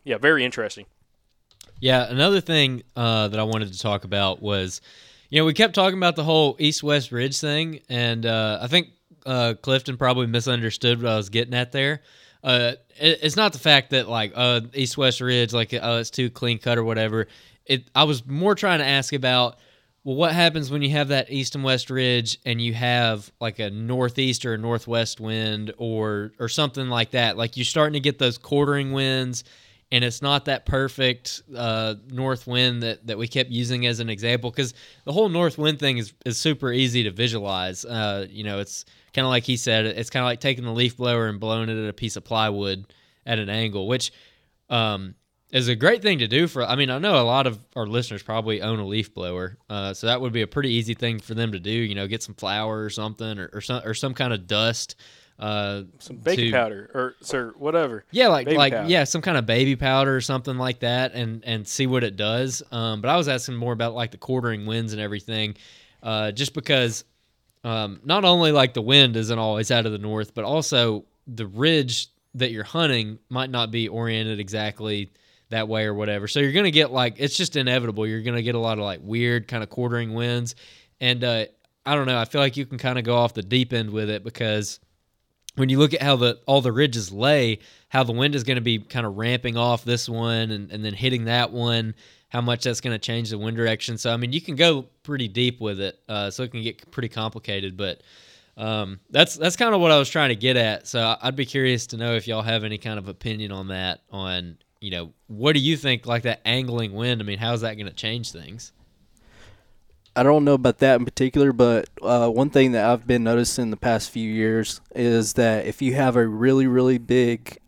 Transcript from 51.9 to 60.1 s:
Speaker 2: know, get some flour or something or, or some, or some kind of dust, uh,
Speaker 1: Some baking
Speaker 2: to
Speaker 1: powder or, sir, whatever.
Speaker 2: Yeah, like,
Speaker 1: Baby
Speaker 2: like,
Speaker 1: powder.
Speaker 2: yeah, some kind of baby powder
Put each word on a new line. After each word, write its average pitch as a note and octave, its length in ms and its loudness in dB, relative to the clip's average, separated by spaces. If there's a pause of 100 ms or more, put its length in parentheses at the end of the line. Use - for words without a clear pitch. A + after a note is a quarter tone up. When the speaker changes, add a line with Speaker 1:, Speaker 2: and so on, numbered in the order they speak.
Speaker 2:
know, G2 140 -6
get A2 160 -6
some G#2 100 -14
flour G#2+ 500 -4
or G#2+ 60 -6
something A2 480 -8
or, F#2 160 -10
or G#2 80 -10
some, B2 240 -6
or A2 80 -4
some C3 220 -6
kind B2+ 180 -2
of F#2 140 -6
dust, A2 480 0 (420)
uh, G#2 460 -4 (160)
Speaker 1:
Some - 180 -18
baking D#3+ 280 0
Speaker 2:
to A2+ 60 2
Speaker 1:
powder A2 420 0
or, B2+ 280 -4
sir, A#2+ 360 -6
whatever. D3 520 -2
Speaker 2:
Yeah, A#3 200 4
like, C#3+ 160 4
Speaker 1:
Baby D#3 120 2
Speaker 2:
like, C#3 160 6
Speaker 1:
powder. A2 160 0
Speaker 2:
yeah, F3 140 6
some D#3 180 -2
kind E3+ 160 0
of A#2 80 0
baby B2+ 300 4
powder C3+ 400 2